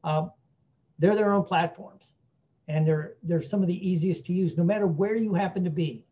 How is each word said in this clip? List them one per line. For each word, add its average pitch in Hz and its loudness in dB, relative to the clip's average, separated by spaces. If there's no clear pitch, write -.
um, 156 -2
they're 196 4
their 208 2
own 202 2
platforms. - -4
And 156 2
they're, 156 -2
they're 165 0
some 202 -2
of 190 2
the 180 -2
easiest 180 0
to 175 -4
use, 180 0
no 170 2
matter 202 2
where 196 0
you 214 0
happen 185 0
to 175 -2
be 147 -4